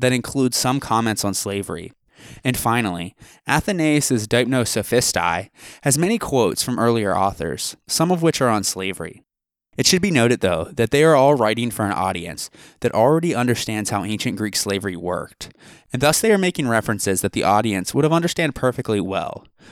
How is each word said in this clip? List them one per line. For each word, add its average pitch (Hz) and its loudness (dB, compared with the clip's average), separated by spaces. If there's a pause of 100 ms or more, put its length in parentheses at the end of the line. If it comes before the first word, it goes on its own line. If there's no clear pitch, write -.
that 127 2
includes 127 0
some 135 0
comments 113 0
on 98 -2
slavery. 90 -6 (500)
And 127 0
finally, 104 -2 (320)
Athenaeus' 147 0
Deipnosophistae 113 0 (320)
has 139 2
many 196 2
quotes 117 0
from 123 -4
earlier 110 2
authors, 85 -2 (100)
some 165 0
of 170 0
which 165 2
are 127 2
on 104 0
slavery. 92 -6 (540)
It 135 0
should 185 2
be 196 0
noted, 120 4
though, 87 0
that 117 0
they 143 4
are 160 6
all 139 6
writing 117 0
for 110 -4
an 101 -2
audience 90 -4 (300)
that - -2
already 151 4
understands 110 -2
how 101 -2
ancient 104 -4
Greek 104 -4
slavery 98 -2
worked, 90 -8 (400)
and 127 -2
thus 147 2
they 220 4
are 202 4
making 175 0
references 104 0
that 101 0
the - -2
audience 101 2
would 139 2
have 156 2
understand 170 0
perfectly 120 -2
well. 90 -6 (260)